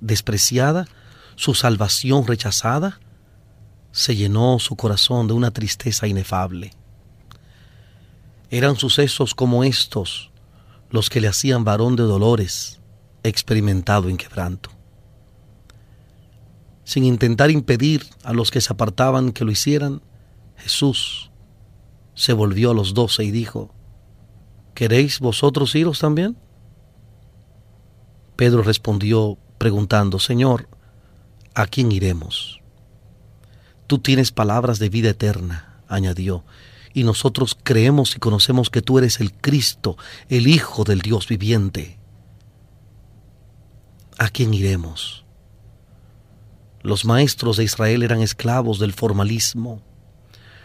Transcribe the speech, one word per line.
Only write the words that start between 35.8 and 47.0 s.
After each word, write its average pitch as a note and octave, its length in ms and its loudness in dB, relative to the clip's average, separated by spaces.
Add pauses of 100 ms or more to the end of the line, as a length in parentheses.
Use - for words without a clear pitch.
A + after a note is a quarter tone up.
añadió, F#2 560 -2 (500)
"y C3 100 0
nosotros A#2 580 0
creemos B2+ 540 2
y - 20 -14
conocemos A#2 500 2
que A#2 140 -2
tú C3 160 4
eres B2 220 2
el G2+ 120 -4
Cristo, C3 640 -2 (320)
el B2 180 2
Hijo D3 380 2
del G2+ 160 0
Dios G#2+ 280 -2
viviente". G#2 680 -2 (2250)
¿A A2 100 0
quién A2+ 240 0
iremos? F#2+ 720 -4 (1600)
Los G2+ 220 -2